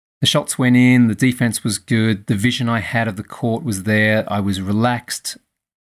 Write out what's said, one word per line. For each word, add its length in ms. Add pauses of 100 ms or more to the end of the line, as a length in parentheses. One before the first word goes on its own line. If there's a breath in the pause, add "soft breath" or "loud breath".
(200)
The 60
shots 320
went 180
in, 320
the 60
defense 500
was 140
good, 480
the 100
vision 320
I 120
had 280
of 80
the 80
court 400
was 200
there, 460
I 100
was 200
relaxed, 760 (480)